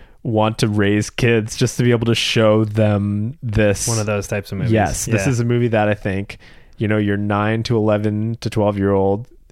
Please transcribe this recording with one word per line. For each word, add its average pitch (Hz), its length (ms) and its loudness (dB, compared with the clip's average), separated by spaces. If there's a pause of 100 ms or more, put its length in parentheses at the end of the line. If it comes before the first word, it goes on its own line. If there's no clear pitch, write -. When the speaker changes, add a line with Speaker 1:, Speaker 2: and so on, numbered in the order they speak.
(220)
Speaker 1:
want 110 380 0
to 113 100 2
raise 104 400 2
kids 117 480 0
just 123 180 -2
to 131 80 0
be 120 80 4
able 113 140 0
to 113 100 2
show 110 480 2
them 104 800 0
this. 107 460 0
Speaker 2:
One 113 100 0
of 107 60 -4
those 104 220 -4
types 104 260 -6
of 95 60 -6
movies. 120 120 -2
Speaker 1:
Yes, 101 340 0
this 107 200 0
Speaker 2:
Yeah. - 60 0
Speaker 1:
is 117 100 0
a - 40 0
movie 120 240 0
that 107 200 2
I 104 60 0
think, 98 420 -6 (400)
you 107 100 -2
know, 107 100 0
your 101 200 0
nine 104 460 -2
to 117 120 -2
eleven 107 640 0
to 107 100 -6
twelve 104 280 0
year 98 160 2
old, 98 340 0 (240)